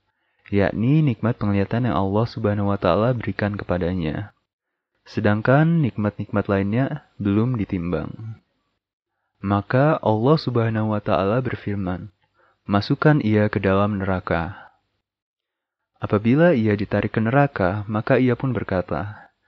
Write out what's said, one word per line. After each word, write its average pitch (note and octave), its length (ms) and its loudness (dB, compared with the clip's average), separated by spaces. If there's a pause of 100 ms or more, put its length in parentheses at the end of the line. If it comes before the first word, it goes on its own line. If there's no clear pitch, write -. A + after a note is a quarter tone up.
(500)
yakni A2 540 2
nikmat A#2+ 340 0
penglihatan G#2 540 0
yang F2 80 0
Allah G2 260 0
Subhanahu G#2 480 -2
wa G2 80 -4
Ta'ala G2+ 320 2
berikan G#2 460 -4
kepadanya. F2+ 720 -4 (720)
Sedangkan C3+ 800 2
nikmat-nikmat G#2 640 -4
lainnya G#2+ 580 -2 (140)
belum G#2+ 400 0
ditimbang. F#2 800 -6 (1040)
Maka B2+ 580 2
Allah A#2+ 380 2
Subhanahu A2 560 -2
wa G#2 80 -4
Ta'ala G#2 400 0
berfirman, G2+ 640 -6 (560)
'Masukkan C#3 560 2
ia G#2+ 320 2
ke G#2 80 -2
dalam G2 400 0
neraka.' F#2 720 -4 (1300)
Apabila B2+ 560 4
ia A2 240 2
ditarik G#2 320 -2
ke - 80 -2
neraka, G#2+ 720 0
maka A2 240 0
ia B2 240 2
pun B2+ 160 -2
berkata, G2 720 -6 (200)